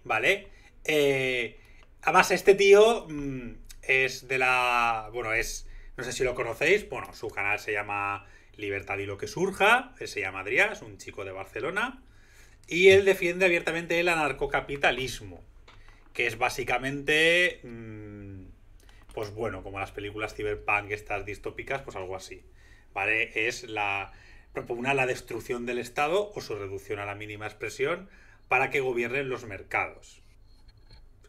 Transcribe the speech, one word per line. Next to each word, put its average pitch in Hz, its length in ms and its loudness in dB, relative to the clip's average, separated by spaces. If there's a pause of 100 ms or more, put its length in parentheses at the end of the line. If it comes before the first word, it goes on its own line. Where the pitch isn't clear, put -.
¿vale? 127 420 2 (380)
Eh, 131 720 2 (420)
además, - 300 6
este 185 240 8
tío, 202 520 8
mm, 139 420 -6 (340)
es 131 440 0
de 131 120 -2
la, 120 720 2
bueno, 113 200 -4
es, - 340 -2 (300)
no 127 60 -8
sé 120 100 -6
si 135 100 -2
lo 123 100 0
conocéis, 143 560 0
bueno, - 240 -10
su - 140 -10
canal 101 320 -2
se 107 140 -4
llama 101 520 -4 (320)
Libertad 101 400 -6
y 101 80 -4
lo 101 140 -8
que 107 80 -8
surja, 202 720 2
él 110 80 -8
se 104 140 -6
llama 95 220 -6
Adrià, 160 280 2
es - 100 -12
un 104 160 -16
chico 101 280 -12
de 95 60 -10
Barcelona, 160 680 -6 (680)
y 180 200 6
él 190 180 10
defiende 185 400 2
abiertamente 170 540 0
el 175 100 4
anarcocapitalismo, 139 1300 -2 (720)
que 120 120 0
es 113 140 -4
básicamente, 143 1200 2
mm, 104 840 -14 (680)
pues 104 220 -8
bueno, 101 260 -6
como 98 180 -10
las 95 120 -6
películas 104 420 -8
cyberpunk 104 560 -2
estas 101 340 -6
distópicas, 117 600 -8
pues - 120 -12
algo 95 200 -8
así, - 260 -14 (540)
¿vale? 110 520 0
Es 120 220 -6
la, 101 420 -4 (420)
propugna 127 420 -2
la 131 100 2
destrucción 123 640 -6
del 120 100 -4
Estado 151 560 0
o - 80 -10
su 113 140 -8
reducción 98 420 -8
a 101 80 -6
la 101 80 -8
mínima 104 320 -12
expresión 139 640 -4 (380)
para 131 240 0
que 143 80 0
gobiernen 127 500 -2
los 117 160 -6
mercados. 95 760 -8 (1040)